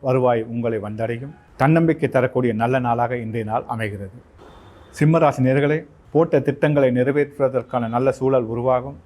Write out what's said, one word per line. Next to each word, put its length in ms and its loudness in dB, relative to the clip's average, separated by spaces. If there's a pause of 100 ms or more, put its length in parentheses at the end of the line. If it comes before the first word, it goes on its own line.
வருவாய் 380 2 (100)
உங்களை 320 -4
வந்தடையும், 500 -8 (220)
தன்னம்பிக்கை 520 2
தரக்கூடிய 520 0
நல்ல 240 0
நாளாக 400 -2
இன்றைய 260 -6
நாள் 240 -4
அமைகிறது. 420 -8 (840)
சிம்மராசி 480 4
நேயர்களே, 320 2 (340)
போட்ட 280 2
திட்டங்களை 580 2
நிறைவேற்றுவதற்கான 960 -2
நல்ல 240 0
சூழல் 340 0
உருவாகும் 520 -2